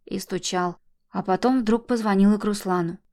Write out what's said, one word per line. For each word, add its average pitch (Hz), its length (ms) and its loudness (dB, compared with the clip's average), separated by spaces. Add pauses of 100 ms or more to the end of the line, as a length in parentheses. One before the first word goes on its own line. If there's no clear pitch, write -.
и - 140 -8
стучал. 180 580 -4 (340)
А 185 120 -6
потом 240 380 2
вдруг 233 260 0
позвонил 208 480 4
и 208 40 0
к 208 60 -6
Руслану. 185 540 -2 (140)